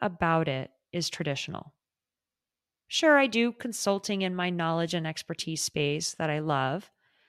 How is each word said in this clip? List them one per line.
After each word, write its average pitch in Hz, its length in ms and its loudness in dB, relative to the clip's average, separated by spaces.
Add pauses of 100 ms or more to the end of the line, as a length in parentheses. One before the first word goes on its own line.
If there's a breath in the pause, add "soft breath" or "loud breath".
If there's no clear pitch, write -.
about 165 460 2
it 131 240 -4 (220)
is 170 160 -2
traditional. - 640 -6 (1120)
Sure, 302 300 6
I 269 100 6
do 233 240 2
consulting 202 720 -2
in 185 140 -2
my 180 140 0
knowledge 165 440 0
and 160 140 -2
expertise 160 540 -6
space 147 540 -2
that 160 140 -2
I 151 100 -2
love. 147 520 -2 (380)